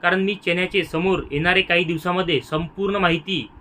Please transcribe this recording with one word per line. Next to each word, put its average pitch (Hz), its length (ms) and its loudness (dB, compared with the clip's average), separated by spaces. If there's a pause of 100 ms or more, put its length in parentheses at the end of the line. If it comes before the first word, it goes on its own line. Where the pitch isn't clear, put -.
कारण 180 180 2
मी 196 140 0
चण्याचे 180 500 0
समोर 170 460 0
येणारे 175 320 2
काही 175 220 2
दिवसामध्ये 170 560 0
संपूर्ण 190 560 -2
माहिती 170 520 0 (120)